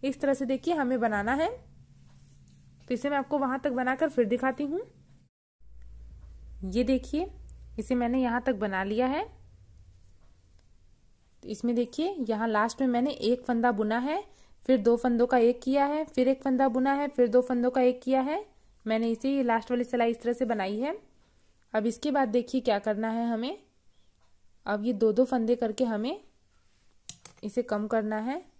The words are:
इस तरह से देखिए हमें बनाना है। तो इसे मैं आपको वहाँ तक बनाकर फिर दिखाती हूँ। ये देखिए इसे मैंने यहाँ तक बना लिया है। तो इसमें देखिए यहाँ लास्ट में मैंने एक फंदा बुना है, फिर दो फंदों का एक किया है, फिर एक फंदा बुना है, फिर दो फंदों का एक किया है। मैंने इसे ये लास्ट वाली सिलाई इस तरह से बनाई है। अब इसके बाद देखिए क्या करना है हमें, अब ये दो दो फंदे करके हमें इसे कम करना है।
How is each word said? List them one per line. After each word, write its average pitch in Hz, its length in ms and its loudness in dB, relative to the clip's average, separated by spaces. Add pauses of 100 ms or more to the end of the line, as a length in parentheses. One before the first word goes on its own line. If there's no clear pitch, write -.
इस 269 180 -2
तरह 277 120 2
से 269 140 -2
देखिए 269 260 0
हमें 262 260 0
बनाना 214 340 0
है। 320 140 0 (1400)
तो 254 60 -2
इसे 247 160 -2
मैं 285 80 0
आपको 269 200 -2
वहाँ 262 220 -2
तक 277 120 0
बनाकर 254 380 0
फिर 240 180 2
दिखाती 254 360 0
हूँ। 311 180 -4 (1800)
ये 196 200 0
देखिए 269 440 -2 (500)
इसे 233 160 -2
मैंने 240 260 0
यहाँ 240 200 0
तक 247 160 0
बना 190 260 -2
लिया 214 240 0
है। 302 160 -2 (2250)
तो - 60 -14
इसमें 233 260 -2
देखिए 294 460 -2
यहाँ 220 260 -2
लास्ट 220 340 0
में 269 60 2
मैंने 247 240 2
एक 247 320 0
फंदा 240 300 2
बुना 214 260 0
है, 302 240 -2 (420)
फिर 254 140 6
दो 233 180 4
फंदों 240 300 2
का 254 120 4
एक 240 220 4
किया 277 240 2
है, 302 200 -2
फिर 254 220 2
एक 269 160 2
फंदा 269 260 2
बुना 254 240 2
है, 285 140 0
फिर 247 200 2
दो 247 160 6
फंदों 247 280 0
का 262 120 2
एक 254 180 2
किया 262 200 2
है। 311 220 -2 (420)
मैंने 220 240 0
इसे 226 200 -2
ये 277 140 2
लास्ट 226 280 0
वाली 247 120 0
सिलाई 240 280 0
इस 226 100 -4
तरह 240 120 -2
से 247 140 0
बनाई 208 320 -2
है। 294 160 -2 (760)
अब 214 120 0
इसके 233 260 -2
बाद 269 180 2
देखिए 240 320 0
क्या 208 180 2
करना 214 320 -2
है 233 160 -2
हमें, 233 300 -4 (1080)
अब 208 200 -2
ये 240 80 2
दो 214 180 4
दो 220 140 6
फंदे 240 300 2
करके 240 300 -2
हमें 226 340 -2 (1200)
इसे 214 200 -4
कम 214 240 -2
करना 214 320 0
है। 269 240 -6 (160)